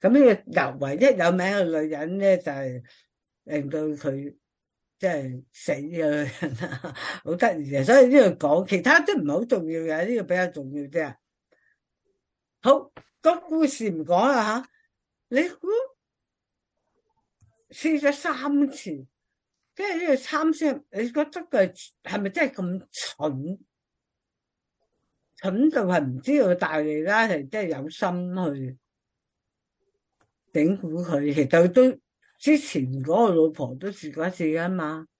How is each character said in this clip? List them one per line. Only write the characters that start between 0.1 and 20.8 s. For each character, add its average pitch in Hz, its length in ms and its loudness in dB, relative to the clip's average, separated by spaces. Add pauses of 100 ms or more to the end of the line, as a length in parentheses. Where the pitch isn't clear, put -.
呢 254 340 6 (340)
個 139 80 -4
唯 139 100 -4
一 208 80 2
有 180 280 4
名 180 140 0
嘅 202 180 0
女 160 240 -2
人 156 300 -6
呢， 196 200 4
就 160 140 -6
係 131 300 -8 (640)
令 147 240 -6
到 151 120 -6
佢 143 560 -6 (640)
即 190 80 -4
係 135 460 -6
死 - 200 -6
嘅 139 80 -4
女 151 500 -2 (100)
人 139 200 -6
啦， 151 340 -10
<laughs> - 300 -12
好 156 100 -4
得 180 260 0
意 135 100 -8
嘅。 135 140 0
所 247 160 8
以 254 60 10
呢 247 240 8
度 - 160 -4
講， 175 220 2
其 190 140 0
他 302 180 6
都 415 140 -2
唔 220 100 -2
係 143 80 -2
好 190 120 -2
重 185 260 -2
要 165 100 -4
嘅， 165 280 -2
呢 240 80 -2
個 214 60 -2
比 175 120 -2
較 185 140 0
重 139 240 -12
要 143 120 -8
啲 151 200 -4
啊。 131 120 -10 (1500)
好， 269 300 4 (280)
個 339 200 2
故 320 260 0
事 226 240 -2
唔 160 140 -4
講 180 240 2
啦 226 320 0
吓。 262 80 -16 (640)
你 302 180 0
估 349 200 -12 (2000)
試 302 300 -2
咗 285 120 2
三 294 220 -4 (340)
次， - 220 -12 (840)
即 - 80 -10
係 370 180 -4
呢 349 60 -4
個 285 80 4
參 311 380 -2
孫， 302 400 -2